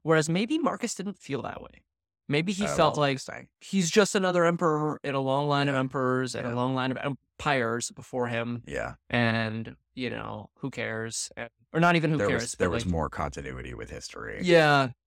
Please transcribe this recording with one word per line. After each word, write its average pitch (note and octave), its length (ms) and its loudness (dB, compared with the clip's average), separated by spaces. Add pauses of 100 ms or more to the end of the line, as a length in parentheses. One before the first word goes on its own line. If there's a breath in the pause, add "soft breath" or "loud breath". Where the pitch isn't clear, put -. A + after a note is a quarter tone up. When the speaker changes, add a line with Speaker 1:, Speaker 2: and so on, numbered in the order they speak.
Speaker 1:
Whereas D#3 260 6
maybe A3+ 300 0
Marcus G#3 340 -2
didn't G3 240 -8
feel C3 260 -8
that - 180 -10
way. - 220 -20 (440)
Maybe D#3+ 260 0
he G3 120 -2
Speaker 2:
Uh, D3 100 0
Speaker 1:
felt D#3 200 4
Speaker 2:
well, D3 120 0
Speaker 1:
like C#3 80 2
Speaker 2:
interesting. C3 320 -12 (120)
Speaker 1:
he's F#3 300 0
just G#3 260 4
another F3+ 300 4
emperor D3+ 580 2
in C#3+ 120 -2
a C#3 40 0
long C3+ 300 2
line C#3+ 200 4
of C#3 60 0
Speaker 2:
Yeah. C3 40 2
Speaker 1:
emperors B2+ 560 0
and A#2 100 -6
a A#2+ 40 -4
Speaker 2:
Yeah. A#2+ 60 -4
Speaker 1:
long B2+ 200 0
line C3 160 -2
of B2+ 60 -6
empires B2 960 -2
before - 360 -6
him. A#2 380 -4
Speaker 2:
Yeah. C2+ 280 -6 (160)
Speaker 1:
And, A2+ 640 -2 (200)
you B2+ 160 -6
know, A2 380 -10 (100)
who C#3 100 -8
cares? A2+ 680 -6
And, A#2 140 -12 (240)
or D#3+ 80 2
not F3 160 6
even D#3+ 140 2
who D#3 60 0
Speaker 2:
There G2+ 120 2
Speaker 1:
cares, A#2 140 0
Speaker 2:
was, B2 100 -6
there F#2 160 0
Speaker 1:
but, - 60 -2
Speaker 2:
was - 100 -4
Speaker 1:
like, F2+ 60 0
Speaker 2:
more D#2 180 -2
continuity C2 640 -8
with A1 160 -12
history. - 540 -12
Speaker 1:
Yeah. D3+ 480 6 (160)